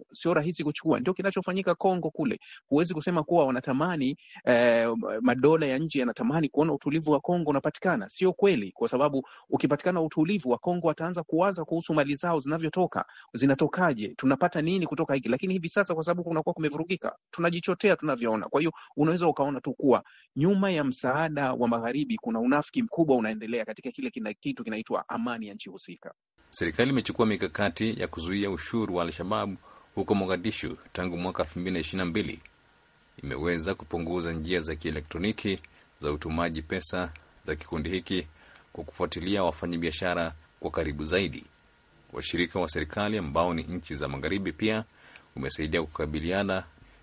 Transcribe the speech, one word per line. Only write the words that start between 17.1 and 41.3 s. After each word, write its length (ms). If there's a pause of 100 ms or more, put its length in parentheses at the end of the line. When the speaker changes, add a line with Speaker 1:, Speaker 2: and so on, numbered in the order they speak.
Speaker 1:
tunajichotea 640
tunavyoona. 520
Kwa 120
hiyo 120 (240)
unaweza 320
ukaona 320
tu 140
kuwa 300 (320)
nyuma 340
ya 140
msaada 680
wa 160
magharibi 480
kuna 240
unafiki 420
mkubwa 340
unaendelea 480
katika 260
kile 200
kina-, 240
kitu 300
kinaitwa 440
amani 400
ya 60
nchi 160
husika. 440 (360)
Speaker 2:
Serikali 400
imechukua 360
mikakati 720
ya 80
kuzuia 420
ushuru 460
wa 80
Al-Shabaab 520 (380)
huko 200
Mogadishu 640 (160)
tangu 240
mwaka 260
elfu 180
mbili 140
na 60
ishirini 180
na 120
mbili. 300 (800)
Imeweza 520
kupunguza 580
njia 280
za 140
kielektroniki 840 (400)
za 140
utumaji 500
pesa 500 (340)
za 100
kikundi 340
hiki 360 (460)
kwa 120
kufuatilia 600
wafanyabiashara 920 (260)
kwa 100
karibu 340
zaidi. 400 (680)